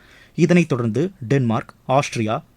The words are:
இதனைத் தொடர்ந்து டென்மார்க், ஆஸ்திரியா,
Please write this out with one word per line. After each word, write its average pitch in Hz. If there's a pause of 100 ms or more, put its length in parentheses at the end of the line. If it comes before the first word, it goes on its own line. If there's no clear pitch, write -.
(380)
இதனைத் 170
தொடர்ந்து 120 (280)
டென்மார்க், 123 (240)
ஆஸ்திரியா, 117 (200)